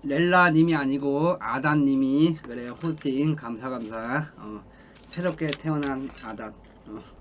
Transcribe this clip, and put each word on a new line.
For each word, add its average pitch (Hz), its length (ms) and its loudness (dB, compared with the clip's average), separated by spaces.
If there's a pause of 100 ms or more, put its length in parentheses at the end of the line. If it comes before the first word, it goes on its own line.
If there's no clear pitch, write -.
렐라님이 165 720 6
아니고 143 640 0
아단님이, 139 1000 2
그래요. 120 400 -10
호스팅 151 540 0
감사, 117 340 -8
감사. 117 560 -4 (120)
어, 107 240 -12 (460)
새롭게 165 400 -4
태어난 139 640 -6 (140)
아단. 110 300 -12 (340)
어. 107 120 -16 (220)